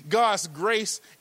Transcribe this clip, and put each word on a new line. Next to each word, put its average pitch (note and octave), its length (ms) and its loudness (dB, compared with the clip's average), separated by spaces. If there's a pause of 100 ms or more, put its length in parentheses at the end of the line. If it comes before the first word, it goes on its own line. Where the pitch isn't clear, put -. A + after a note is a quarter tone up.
God's G#3 380 2
grace G3 540 -2 (200)